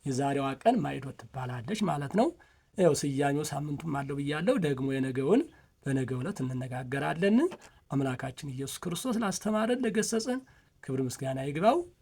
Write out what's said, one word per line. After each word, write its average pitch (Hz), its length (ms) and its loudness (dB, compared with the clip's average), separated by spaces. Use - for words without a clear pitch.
የዛሬዋ 139 400 0
ቀን 247 220 4
ማዕዶት 139 380 -6
ትባላለች 127 640 -6
ማለት 147 320 0
ነው። 240 140 4
ያው 170 160 8
ስያሜው 143 500 0
ሳምንቱም 147 500 -4
አለው 139 220 -4
ብያለሁ። 151 440 0
ደግሞ 139 300 0
የነገውን 135 520 2
በነገው 131 380 -2
ዕለት 127 220 -6
እንነጋገራለን። 135 960 0
አምላካችን 135 600 -4
ኢየሱስ 135 280 -8
ክርስቶስ 185 380 -4
ላስተማረን 220 680 0
ለገሰጸን 226 580 0
ክብር 131 200 -2
ምስጋና 131 400 -4
ይግባው። 165 360 4